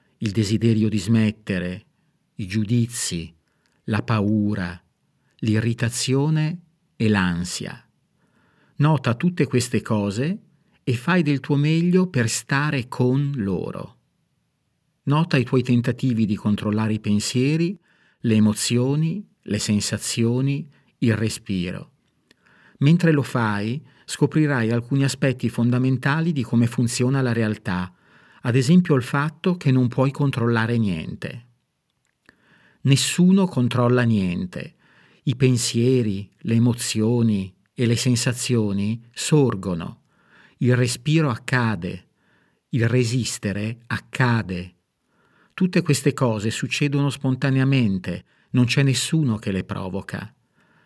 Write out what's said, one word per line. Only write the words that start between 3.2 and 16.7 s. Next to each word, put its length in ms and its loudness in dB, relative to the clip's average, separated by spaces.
la 160 -2
paura, 800 -2
l'irritazione 1200 0
e 140 0
l'ansia. 760 -2
Nota 380 2
tutte 340 0
queste 340 0
cose 560 -2
e 100 -2
fai 300 0
del 160 2
tuo 160 0
meglio 500 4
per 220 0
stare 580 -2
con 480 0
loro. 600 -6
Nota 320 2
i 60 4
tuoi 220 2
tentativi 640 0
di 100 0
controllare 560 -2